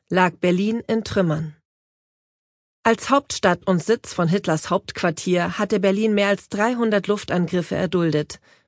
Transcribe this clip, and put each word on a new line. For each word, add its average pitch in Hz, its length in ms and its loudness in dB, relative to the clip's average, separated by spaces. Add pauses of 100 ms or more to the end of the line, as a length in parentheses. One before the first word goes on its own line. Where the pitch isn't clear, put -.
lag 180 280 2
Berlin 196 500 0
in 226 180 -2
Trümmern. 160 500 -2 (1300)
Als 226 260 2
Hauptstadt 208 560 0
und 180 160 2
Sitz - 300 -2
von 170 160 0
Hitlers 175 420 0
Hauptquartier 175 880 -2
hatte 208 220 0
Berlin 202 340 2
mehr 202 140 2
als 202 200 -2
dreihundert 220 600 0
Luftangriffe 180 680 -2
erduldet, 165 640 -2 (300)